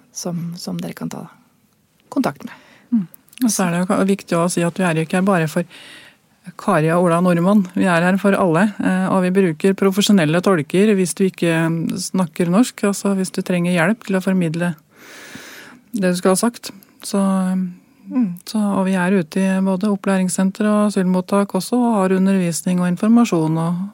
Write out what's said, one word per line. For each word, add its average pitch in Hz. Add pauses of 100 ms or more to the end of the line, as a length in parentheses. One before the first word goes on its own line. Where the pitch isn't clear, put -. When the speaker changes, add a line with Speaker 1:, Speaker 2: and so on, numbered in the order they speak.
(140)
Speaker 1:
som, 170
som 175
dere 175
kan -
ta - (880)
kontakt 190
med. - (400)
Speaker 2:
Mm. 190 (380)
Og 226
så 196
er 175
det 175
jo 185
ka-, -
viktig 190
å 170
si 175
at 170
vi 190
er 160
jo 160
ikke 185
her 190
bare 170
for 175 (920)
Kari 160
og 175
Ola 170
Nordmann. 180
Vi 190
er 170
her 185
for 196
alle, 180 (160)
eh, 185
og 190
vi 180
bruker 190
profesjonelle 190
tolker 196
hvis 180
du 190
ikke, 175
eh, 165
snakker 180
norsk, 202
altså 202
hvis 185
du 185
trenger 180
hjelp 175
til 190
å 185
formidle 175 (1200)
det 190
du 180
skal 185
ha 185
sagt. - (320)
Så, 196
eh, 190 (480)
mm, 247 (200)
så, 214 (180)
og 190
vi 190
er 185
ute 190
i 190 (120)
både 190
opplæringssenter 190
og 208
asylmottak 190
også, 240
og 233
har 190
undervisning 180
og 180
informasjon 175
og 175